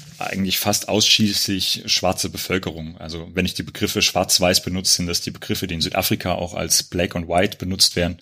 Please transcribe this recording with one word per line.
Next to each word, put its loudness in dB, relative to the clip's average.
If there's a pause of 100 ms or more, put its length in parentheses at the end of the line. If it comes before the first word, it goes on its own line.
(180)
eigentlich -2
fast 0
ausschließlich 2
schwarze 0
Bevölkerung. -4
Also -12
wenn 2
ich -2
die -6
Begriffe -2
schwarz-weiß 4
benutze, 0
sind 0
das 0
die -6
Begriffe, -4
die -4
in -2
Südafrika 0
auch -4
als 0
black -2
and -4
white 2
benutzt 2
werden. 0